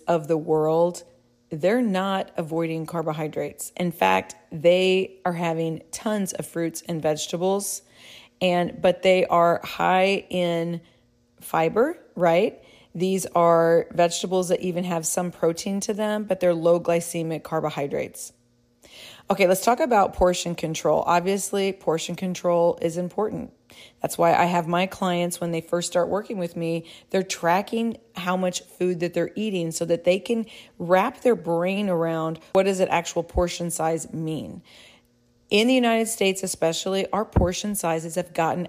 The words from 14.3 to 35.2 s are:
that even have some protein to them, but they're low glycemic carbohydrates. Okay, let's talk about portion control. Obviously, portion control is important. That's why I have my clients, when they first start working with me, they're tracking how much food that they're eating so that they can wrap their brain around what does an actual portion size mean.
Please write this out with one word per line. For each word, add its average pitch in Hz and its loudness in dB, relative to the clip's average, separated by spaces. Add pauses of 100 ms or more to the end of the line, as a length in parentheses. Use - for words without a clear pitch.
that 180 0
even 175 -4
have 170 -4
some 180 -2
protein 185 -2
to 208 -4
them, 214 -2
but 190 -4
they're 175 4
low 170 4
glycemic 170 -2
carbohydrates. 147 -4 (1000)
Okay, 190 2
let's 185 4
talk 240 4
about 240 2
portion 175 0
control. 156 0
Obviously, 190 0
portion 165 -4
control 175 0
is 165 -2
important. 180 -4 (500)
That's - -6
why 170 6
I 175 4
have 175 0
my 175 0
clients, 175 -2
when 170 -4
they 165 -2
first 175 -4
start 175 0
working 214 -4
with 175 -6
me, 165 -4 (240)
they're 190 0
tracking 202 -2 (180)
how 180 -2
much 185 -2
food 180 -2
that 175 -4
they're 170 -2
eating 190 -4
so 170 -4
that 170 0
they 180 4
can 226 -4 (340)
wrap 185 2
their 240 2
brain 175 -2
around 165 -2 (140)
what 190 2
does 190 0
an 185 2
actual 170 -2
portion 175 -2
size 160 -4
mean. 156 -8 (840)